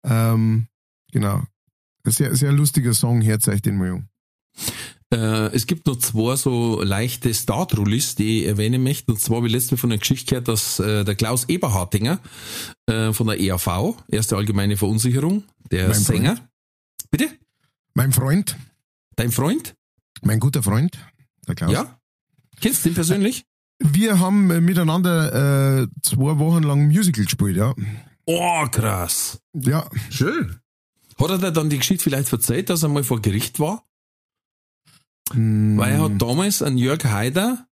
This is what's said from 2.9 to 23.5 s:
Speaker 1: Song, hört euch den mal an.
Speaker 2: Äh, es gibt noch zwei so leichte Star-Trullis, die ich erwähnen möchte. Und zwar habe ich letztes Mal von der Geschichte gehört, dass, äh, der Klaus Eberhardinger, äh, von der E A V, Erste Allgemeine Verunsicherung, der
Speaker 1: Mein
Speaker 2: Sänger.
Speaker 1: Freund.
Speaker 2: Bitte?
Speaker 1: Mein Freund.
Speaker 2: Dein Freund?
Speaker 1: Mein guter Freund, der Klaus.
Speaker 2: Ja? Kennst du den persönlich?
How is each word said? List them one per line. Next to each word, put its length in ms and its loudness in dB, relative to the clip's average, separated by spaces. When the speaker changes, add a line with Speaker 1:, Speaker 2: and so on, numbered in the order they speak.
Speaker 1:
Song, 300 2
hört 260 2
euch 140 0
den 160 0
mal 140 -2
an. 160 -10
Speaker 2:
Äh, 400 0
es 120 -2
gibt 200 -4
noch 100 0
zwei 400 0
so 460 0
leichte 500 -2
Star-Trullis, 840 0
die 260 0
ich 40 -2
erwähnen 360 0
möchte. 300 -2
Und 80 -4
zwar 180 0
habe 80 0
ich 80 0
letztes 180 -2
Mal 60 0
von 120 0
der 100 0
Geschichte 300 -2
gehört, 180 -2
dass, 320 -2
äh, 240 0
der 100 -2
Klaus 340 -2
Eberhardinger, 680 0
äh, 280 0
von 140 -2
der 120 -2
E 120 0
A 60 -2
V, 380 -2
Erste 280 0
Allgemeine 400 0
Verunsicherung, 680 0
der 180 2
Speaker 1:
Mein 120 2
Speaker 2:
Sänger. 360 2
Speaker 1:
Freund. 120 -18
Speaker 2:
Bitte? 180 0
Speaker 1:
Mein 180 2
Freund. 440 0
Speaker 2:
Dein 160 0
Freund? 420 -2
Speaker 1:
Mein 180 2
guter 220 0
Freund, 360 0
der 80 -6
Klaus. 180 -2
Speaker 2:
Ja? 260 -4
Kennst 240 0
du 40 4
den 60 0
persönlich? 500 0